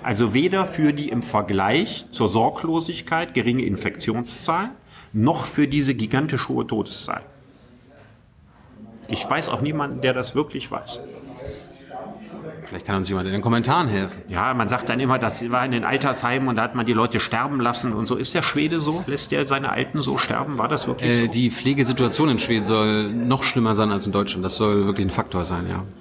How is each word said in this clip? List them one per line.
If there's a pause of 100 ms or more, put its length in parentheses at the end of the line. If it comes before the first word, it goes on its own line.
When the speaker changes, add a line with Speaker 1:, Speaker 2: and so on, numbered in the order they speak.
Speaker 1:
Also
weder
für
die
im
Vergleich
zur
Sorglosigkeit
geringe
Infektionszahl, (420)
noch
für
diese
gigantisch
hohe
Todeszahl. (1900)
Ich
weiß
auch
niemanden,
der
das
wirklich
weiß. (1600)
Speaker 2:
Vielleicht
kann
uns
jemand
in
den
Kommentaren
helfen.
Speaker 1:
Ja,
man
sagt
dann
immer,
das
war
in
den
Altersheimen
und
da
hat
man
die
Leute
sterben
lassen
und
so.
Ist
der
Schwede
so?
Lässt
der
seine
Alten
so
sterben?
War
das
wirklich
Speaker 2:
Äh,
Speaker 1:
so?
Speaker 2:
die
Pflegesituation
in
Schweden
soll
noch
schlimmer
sein
als
in
Deutschland.
Das
soll
wirklich
ein
Faktor
sein,
ja. (180)